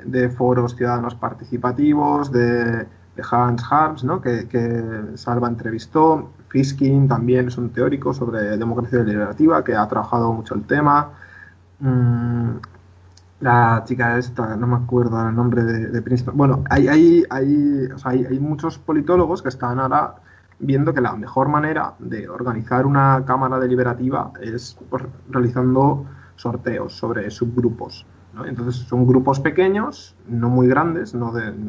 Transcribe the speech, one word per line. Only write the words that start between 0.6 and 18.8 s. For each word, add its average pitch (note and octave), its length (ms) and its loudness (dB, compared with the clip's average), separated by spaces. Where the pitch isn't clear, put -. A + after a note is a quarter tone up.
ciudadanos A#2+ 400 -4
participativos, D3 1160 -2
de, A#2+ 460 2
de - 520 -14
Hans A#2+ 400 0
Harms, D3+ 320 0
¿no? E3 180 -2
Que, A#2+ 280 -4
que A#2 340 -2
Salva A#2+ 320 -2
entrevistó, A#2+ 840 0
Fiskin C3+ 580 2
también B2 400 2
es B2 120 -6
un A#2+ 120 -4
teórico C#3 420 -2
sobre G#2+ 460 -4
democracia A#2 460 -2
deliberativa, G#2+ 580 2
que A2+ 140 -2
ha G#2+ 100 2
trabajado A#2 460 0
mucho A2 240 -6
el G#2 80 -4
tema. D3 480 2
Mm, A#2+ 800 0
la A#2+ 460 2
chica A#2+ 320 0
esta, A#2+ 380 -4
no A#2+ 100 -2
me B2 100 2
acuerdo A#2+ 520 0
el A2+ 80 -2
nombre A#2 260 2
de, A2+ 280 -2
de A#2 120 -4
Princeton. B2 340 -2
Bueno, C#3 340 2
hay, C#3 180 4
hay, E3 420 6
hay, C#3+ 540 2
o - 40 -14
sea, C3 120 -6
hay, C3 140 0
hay C3 160 -2
muchos D3+ 380 -4
politólogos E3 640 0